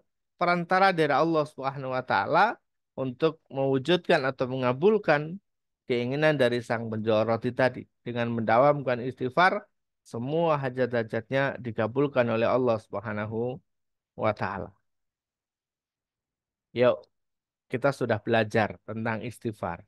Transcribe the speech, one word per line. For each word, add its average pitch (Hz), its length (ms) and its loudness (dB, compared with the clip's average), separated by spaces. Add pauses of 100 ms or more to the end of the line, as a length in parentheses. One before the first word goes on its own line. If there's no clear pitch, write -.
(380)
perantara 180 560 2
dari 156 160 2
Allah 156 320 2
Subhanahu 135 480 -8
wa 127 160 -4
taala 131 480 2 (420)
untuk 135 560 -4
mewujudkan 135 720 0
atau 131 240 -2
mengabulkan 151 880 0 (500)
keinginan 131 540 0
dari 120 240 2
sang 117 240 -4
penjual 110 400 0
roti 117 240 -2
tadi. 127 320 0 (180)
Dengan 117 300 -4
mendawamkan 123 720 2
istighfar, 170 640 0 (340)
semua 151 540 -2
hajat-hajatnya 127 1040 -2
dikabulkan 120 640 0
oleh 113 220 2
Allah 117 320 2
Subhanahu 107 800 -8 (560)
wa 107 160 0
taala. 95 400 -6 (2000)
Yuk, 120 320 2 (680)
kita 135 220 0
sudah 117 280 -2
belajar 107 680 0
tentang 110 360 -6
istighfar. 107 640 -8